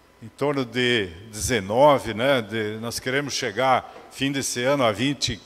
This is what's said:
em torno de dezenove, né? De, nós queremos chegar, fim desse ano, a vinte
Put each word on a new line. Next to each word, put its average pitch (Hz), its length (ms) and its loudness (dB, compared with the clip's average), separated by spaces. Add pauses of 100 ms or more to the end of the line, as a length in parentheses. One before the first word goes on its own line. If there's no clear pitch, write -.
(220)
em 110 60 -14
torno 139 380 -2
de 120 400 2 (240)
dezenove, 113 840 2
né? 123 300 0
De, 107 340 -6
nós 113 240 -8
queremos 135 320 -2
chegar, 120 580 0 (200)
fim 135 200 -2
desse 123 320 -2
ano, 135 220 4
a 113 80 6
vinte 123 420 -2 (120)